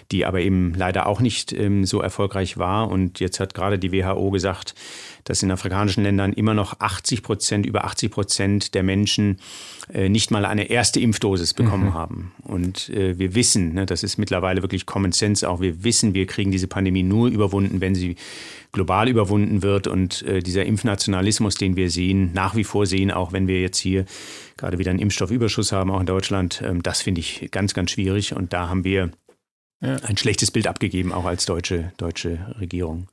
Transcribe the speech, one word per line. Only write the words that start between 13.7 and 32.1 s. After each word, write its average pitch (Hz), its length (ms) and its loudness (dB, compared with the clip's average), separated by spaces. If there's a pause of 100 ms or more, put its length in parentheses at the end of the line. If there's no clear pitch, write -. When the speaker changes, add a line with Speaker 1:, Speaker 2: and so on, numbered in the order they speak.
Speaker 1:
ne, 95 120 0
das 90 180 -2
ist - 140 -4
mittlerweile 92 440 0
wirklich 92 240 -4
Common 98 260 0
Sense - 380 2
auch, 90 100 -2
wir 90 240 -2
wissen, 113 300 2
wir 95 140 0
kriegen 98 240 0
diese 95 160 0
Pandemie 95 360 2
nur 110 260 4
überwunden, 98 520 2
wenn 95 140 2
sie 90 200 -2 (580)
global 95 340 2
überwunden 104 560 4
wird. 98 240 2
Und, 92 360 0
äh, 92 180 0
dieser 90 240 0
Impfnationalismus, 101 920 2
den 95 220 0
wir 92 120 2
sehen, 90 440 2
nach 95 220 2
wie 110 100 2
vor 101 200 0
sehen, 95 240 2
auch 90 220 -2
wenn 95 160 0
wir 92 140 2
jetzt 92 160 -2
hier 95 260 0 (540)
gerade 87 200 -4
wieder 90 140 0
einen 95 80 2
Impfstoffüberschuss 104 720 0
haben, 95 180 0
auch 95 120 0
in 90 40 0
Deutschland, 95 600 0
ähm, 87 180 -2
das - 180 -2
finde 90 200 -2
ich - 300 -8
ganz, 98 220 0
ganz 92 180 -2
schwierig. 101 440 -2
Und 92 160 -4
da 87 160 -2
haben 92 160 0
wir 95 280 0 (720)
Speaker 2:
Ja. 131 160 -2 (100)
Speaker 1:
ein 104 80 0
schlechtes - 340 2
Bild 107 180 0
abgegeben, 90 440 -2
auch 90 140 -2
als 87 200 -2
deutsche, 85 520 -2
deutsche 85 600 -6